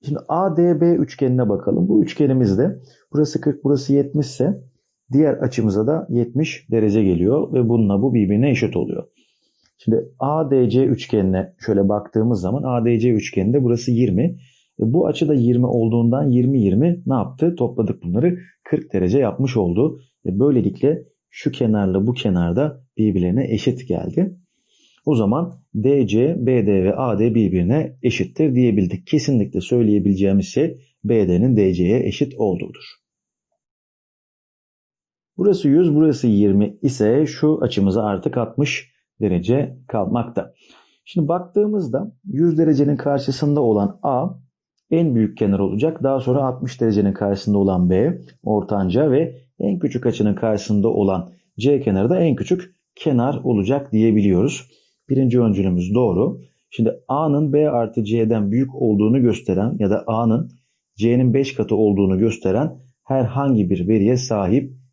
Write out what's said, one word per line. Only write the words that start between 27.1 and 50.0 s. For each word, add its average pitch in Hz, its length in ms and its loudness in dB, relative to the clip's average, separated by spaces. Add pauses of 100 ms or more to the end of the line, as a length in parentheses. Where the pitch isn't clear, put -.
D 113 160 2
birbirine 98 680 0
eşittir 127 520 -2
diyebildik. 113 520 0
Kesinlikle 127 540 0
söyleyebileceğimiz 101 840 2
şey - 320 -2 (260)
B 110 240 2
D'nin 107 280 2
D 95 180 2
C'ye 92 320 0
eşit 139 320 -4
olduğudur. - 460 -4 (2500)
Burası 185 320 2
yüz, 156 260 4
burası 151 320 2
yirmi 101 560 2
ise 123 440 2
şu 151 340 0
açımıza 101 420 0
artık 98 340 -4
altmış - 560 -4 (280)
derece 107 560 -2 (120)
kalmakta. 117 640 -4 (520)
Şimdi 151 240 -4
baktığımızda 185 960 -2
yüz 156 340 0
derecenin 143 380 2
karşısında 143 640 -2
olan 104 420 0
A 139 260 -2 (640)
en 160 240 0
büyük 107 240 0
kenar 98 200 2
olacak. 107 440 -2
Daha 135 180 0
sonra 131 240 0
altmış 123 360 -6
derecenin 104 320 2
karşısında 101 460 -2
olan 92 320 2
B 120 280 0 (240)
ortanca 104 680 0
ve 143 260 0 (220)
en 101 200 -4
küçük 127 280 -4